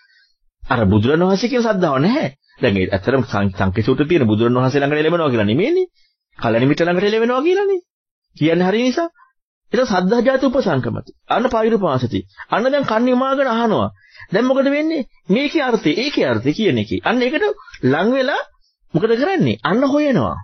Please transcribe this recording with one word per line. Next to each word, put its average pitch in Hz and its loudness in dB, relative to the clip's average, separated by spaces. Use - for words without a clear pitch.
අර 120 -2
බුදුරන් 113 2
වහන්සේ 196 0
කියන 240 0
ශ්‍රද්ධාව 180 0
නැහැ. 240 0
දැන් 110 0
ඒ 92 0
ඇත්තටම 123 0
සං-, 101 -2
සංකේ 98 -2
සූත්‍රයේ 131 2
තියෙන 160 2
බුදුරන් 113 2
වහන්සේ 127 0
ළඟට 147 0
එළඹෙනවා 160 0
කියලා 110 0
නෙමෙයිනේ. 262 0
කල්‍යාණ 117 2
මිත්‍ර 147 0
ළඟට 180 0
එළඹෙනවා 233 0
කියලානේ. 381 0
කියන්නේ 165 2
හරි 214 0
නිසා. 294 -2
ඒක 233 2
සද්ධා 202 2
ජාත 262 2
උපසංකමති. 139 -2
අන්න 226 0
පෛරුපාසති. 196 0
අන්න 190 0
දැන් 269 0
කන් 226 0
නිමාගෙන 262 0
අහනවා. 220 0
දැන් 220 0
මොකද 262 2
වෙන්නේ? 302 -2
මේකේ 277 0
අර්ථය, 233 -2
ඒකේ 226 -2
අර්ථය 123 0
කියන 165 0
එකේ. 101 -4
අන්න 233 0
ඒකට 302 -2
ලං 147 0
වෙලා 277 -2
මොකද 208 0
කරන්නේ? 247 0
අන්න 202 0
හොයනවා. 269 0